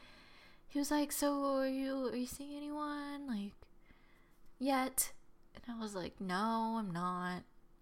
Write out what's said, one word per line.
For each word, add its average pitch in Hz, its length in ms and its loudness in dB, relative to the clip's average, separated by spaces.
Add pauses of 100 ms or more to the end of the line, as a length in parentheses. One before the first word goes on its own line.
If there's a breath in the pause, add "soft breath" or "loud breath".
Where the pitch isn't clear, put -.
(680 loud breath)
He 294 100 0
was 285 120 2
like, 294 200 4
"So 277 460 4
are 269 100 4
you, 269 440 0
are 220 40 -2
you 247 120 0
seeing 285 280 -8
anyone, 294 720 -4
like, 202 260 -2 (1080 soft breath)
yet?" 262 540 4 (420)
And - 80 -14 (120)
I 226 60 -4
was 208 140 -2
like, - 240 -4
"No, 226 580 2
I'm 208 140 0
not, 180 520 0 (380)